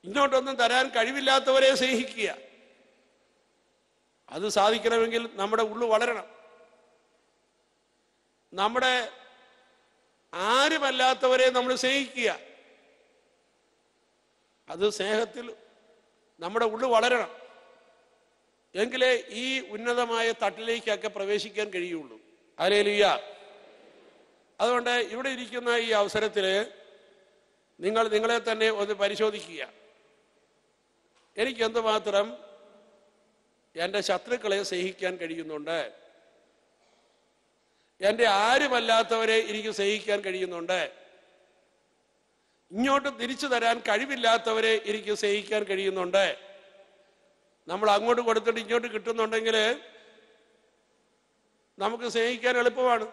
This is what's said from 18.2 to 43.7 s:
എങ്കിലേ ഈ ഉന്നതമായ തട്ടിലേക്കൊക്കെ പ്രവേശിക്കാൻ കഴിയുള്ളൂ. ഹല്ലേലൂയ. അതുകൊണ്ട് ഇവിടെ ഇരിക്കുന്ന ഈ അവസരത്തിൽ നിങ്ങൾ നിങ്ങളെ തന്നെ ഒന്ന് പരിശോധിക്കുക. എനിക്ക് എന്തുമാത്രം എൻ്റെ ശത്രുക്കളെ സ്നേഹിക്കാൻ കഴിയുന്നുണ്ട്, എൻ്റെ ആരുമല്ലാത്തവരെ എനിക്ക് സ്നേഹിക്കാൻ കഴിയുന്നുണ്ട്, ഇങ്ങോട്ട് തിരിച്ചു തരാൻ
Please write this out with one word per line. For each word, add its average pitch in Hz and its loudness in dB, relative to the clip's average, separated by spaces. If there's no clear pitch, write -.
എങ്കിലേ 254 2
ഈ - -6
ഉന്നതമായ 233 0
തട്ടിലേക്കൊക്കെ 220 -4
പ്രവേശിക്കാൻ 208 -4
കഴിയുള്ളൂ. 160 -8
ഹല്ലേലൂയ. 202 4
അതുകൊണ്ട് 240 0
ഇവിടെ 262 -6
ഇരിക്കുന്ന 240 -8
ഈ 226 -6
അവസരത്തിൽ 208 0
നിങ്ങൾ 220 2
നിങ്ങളെ 226 2
തന്നെ 220 0
ഒന്ന് 202 -2
പരിശോധിക്കുക. 202 -2
എനിക്ക് 240 -2
എന്തുമാത്രം 214 0
എൻ്റെ 196 -2
ശത്രുക്കളെ 202 -2
സ്നേഹിക്കാൻ 185 -6
കഴിയുന്നുണ്ട്, 160 -8
എൻ്റെ 226 2
ആരുമല്ലാത്തവരെ 226 2
എനിക്ക് 214 -6
സ്നേഹിക്കാൻ 202 0
കഴിയുന്നുണ്ട്, 185 -4
ഇങ്ങോട്ട് 277 2
തിരിച്ചു 254 -4
തരാൻ 233 2